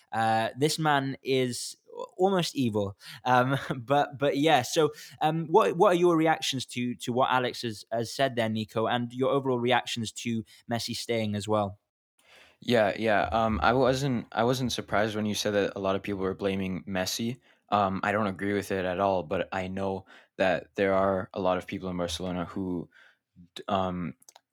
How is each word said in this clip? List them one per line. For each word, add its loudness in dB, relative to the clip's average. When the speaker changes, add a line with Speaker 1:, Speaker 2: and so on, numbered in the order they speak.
Speaker 1:
Uh, 2
this 0
man 0
is -2
a-, -10
almost 0
evil. -2
Um, 4
<laughs> -4
but, 0
but 2
yeah, 4
so, 2
um, 0
what, 4
what 6
are 2
your 6
reactions 0
to, -4
to -6
what 2
Alex 0
has, -8
has -4
said 0
there, 0
Nico, -2
and 0
your 0
overall 0
reactions 0
to -4
Messi -4
staying -2
as -4
well? 0
Speaker 2:
Yeah, 2
yeah. 2
Um, 2
I 4
wasn't, 2
I 0
wasn't 0
surprised -2
when -2
you -2
said -2
that 2
a -8
lot 0
of -4
people -6
were -2
blaming -4
Messi. -4
Um, 0
I 0
don't 2
agree -2
with -2
it 0
at -2
all, 4
but -2
I -4
know -4
that 2
there 2
are 2
a -6
lot 2
of -8
people -8
in -6
Barcelona -4
who, -6
d-, -14
um, -2